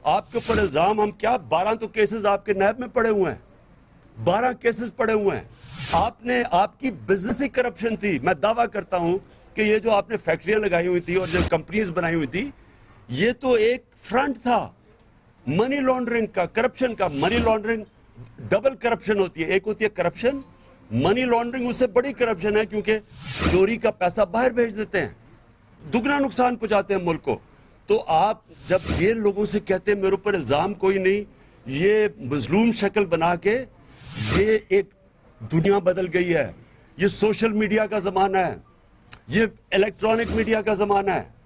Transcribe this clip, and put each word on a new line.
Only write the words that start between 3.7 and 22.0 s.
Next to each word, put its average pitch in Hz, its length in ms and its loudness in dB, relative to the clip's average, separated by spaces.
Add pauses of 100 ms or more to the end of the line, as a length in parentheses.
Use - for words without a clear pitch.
बारह 208 340 2
केसेस 233 380 -2
पड़े 220 220 -2
हुए 202 240 0
हैं। - 140 -10 (440)
आपने, 240 480 0
आपकी 208 480 0
बिजनेस 190 520 -2
ही 277 60 -2
करप्शन 233 480 -2
थी। 196 220 -2
मैं 143 220 -2
दावा 233 260 2
करता 190 300 -6
हूं 175 220 0 (380)
कि - 60 0
ये 214 180 2
जो 226 100 -2
आपने 202 260 0
फैक्ट्रियां 175 440 0
लगाई 175 260 0
हुई 180 140 0
थी 175 160 -4
और 185 100 0
जो 170 220 0
कंपनीज 175 420 -2
बनाई 165 240 -2
हुई 160 120 0
थी, 202 260 -6 (580)
ये 185 220 0
तो 247 240 0
एक 233 280 2 (180)
फ्रंट 262 340 -2
था 214 400 -2 (720)
मनी 247 320 0
लॉन्ड्रिंग 240 480 0
का, 180 180 -2
करप्शन 240 480 -2
का। 190 140 -2
मनी 160 300 0
लॉन्ड्रिंग 220 460 0 (560)
डबल 208 340 0
करप्शन 214 440 -2
होती 170 240 -2
है, 156 60 -4
एक 185 180 0
होती 214 180 -2
है 208 120 0
करप्शन, 233 480 -2 (480)
मनी 196 300 2
लॉन्ड्रिंग 240 460 0
उससे 247 180 2
बड़ी 247 260 0